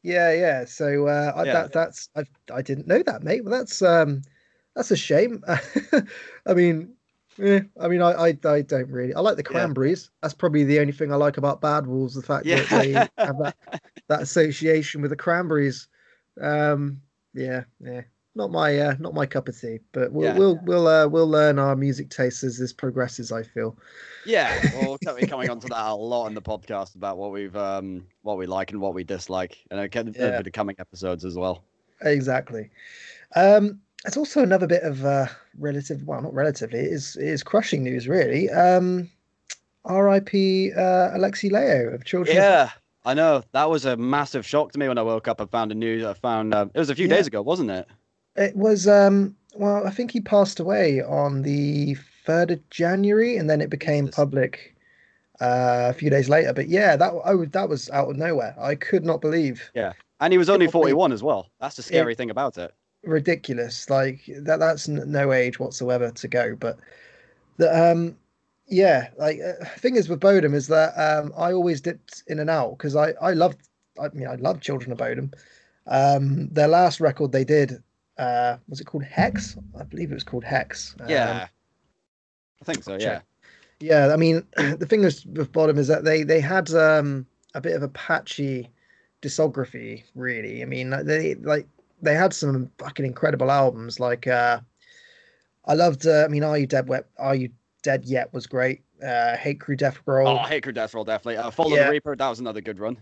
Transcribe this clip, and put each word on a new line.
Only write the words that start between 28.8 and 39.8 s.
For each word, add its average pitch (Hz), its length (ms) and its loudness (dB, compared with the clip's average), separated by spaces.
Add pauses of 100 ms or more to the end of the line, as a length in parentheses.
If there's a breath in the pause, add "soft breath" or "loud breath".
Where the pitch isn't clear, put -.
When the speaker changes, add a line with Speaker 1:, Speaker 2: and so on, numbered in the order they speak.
Speaker 2:
we 92 100 -8
dislike, 92 540 -8 (120)
and 98 120 -8
it 101 80 -6
can, 117 280 -6
Speaker 1:
Yeah. 123 200 -2
Speaker 2:
be 113 60 -6
the 92 80 -12
coming 101 280 -6
episodes 90 460 -8
as 87 100 -8
well. 90 300 -6 (380)
Speaker 1:
Exactly. 131 680 -2 (640 loud breath)
Um, 202 460 6 (240)
there's 202 100 -8
also 294 260 0
another 185 240 4
bit 175 180 2
of, 139 220 -4
uh, 139 220 2 (320 loud breath)
relative, 143 480 -6
well, 135 140 -6
not 147 120 -10
relatively, 131 460 -2
it 156 140 -2
is, 139 240 -8
it 143 100 -6
is 143 160 -4
crushing 202 400 0
news, 127 240 -6
really. 160 420 2
Um, 180 600 4 (760)